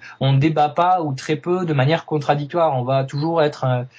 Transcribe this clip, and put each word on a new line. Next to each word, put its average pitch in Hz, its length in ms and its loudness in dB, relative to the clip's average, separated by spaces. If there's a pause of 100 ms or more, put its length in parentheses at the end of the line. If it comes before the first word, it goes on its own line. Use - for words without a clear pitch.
(220)
on 135 120 2
débat 147 360 2
pas 175 320 2
ou 147 120 -4
très 151 220 -4
peu 175 300 -2
de 160 80 -2
manière 143 320 2
contradictoire. 147 720 0
On 123 60 -2
va 135 200 0
toujours 151 400 -2
être, 147 220 -2
euh, 123 180 0 (160)